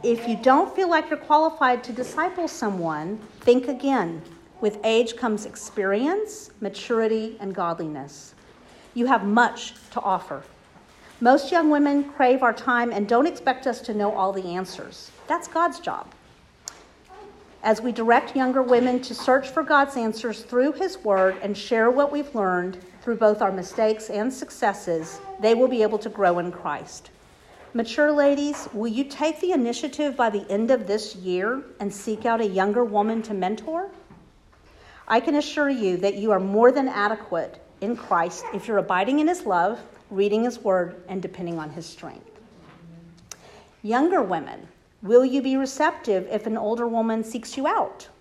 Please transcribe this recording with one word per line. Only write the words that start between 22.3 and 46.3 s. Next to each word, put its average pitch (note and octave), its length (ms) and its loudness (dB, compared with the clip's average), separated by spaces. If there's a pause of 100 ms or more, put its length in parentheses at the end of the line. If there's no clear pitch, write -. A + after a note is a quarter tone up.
learned F#3 420 -2 (240)
through A#3 140 -2
both G#3+ 260 4
our G3 100 2
mistakes G#3+ 600 -2
and A3 200 -2
successes, F#3+ 880 -4 (200)
they A3+ 160 4
will B3+ 120 4
be B3 140 2
able G#3+ 160 2
to A3 120 -6
grow F#3 280 2
in F3 140 -4
Christ. - 580 -10 (640)
Mature D4 380 2
ladies, C#4+ 640 2
will A3 140 -4
you A#3 160 -2
take D4+ 360 -4
the F#4 140 0
initiative C4+ 600 -2
by A#3 140 2
the G3+ 220 -6
end A3 180 0
of A#3+ 160 2
this G#3 300 -4
year F#3 480 -4 (160)
and G3+ 120 -6
seek A3 340 -8
out A3+ 160 2
a A3 60 0
younger G3+ 360 0
woman G#3+ 400 0
to A3 100 -8
mentor? A3 560 -4 (1160)
I A3 120 4
can C#4+ 160 0
assure D4 340 0
you G#3 280 0
that G3 180 0
you G#3 160 0
are F#3+ 80 4
more G#3 320 6
than C4 160 2
adequate G3+ 720 -4 (220)
in G#3+ 140 -4
Christ F3 580 -2
if - 140 -8
you're A3 100 0
abiding G3 420 0
in D#4 80 2
His F4 180 -2
love, G3 340 0 (300)
reading G#3 360 2
His A#3+ 140 -4
Word, F#3 500 -2
and F#3+ 120 -6
depending E3+ 380 -8
on D3+ 100 -10
His D#3+ 160 -14
strength. - 440 -18 (1500)
Younger C#4 380 2
women, E3+ 460 -6 (340)
will A#3 220 6
you C4 180 0
be C4 140 0
receptive C4+ 760 0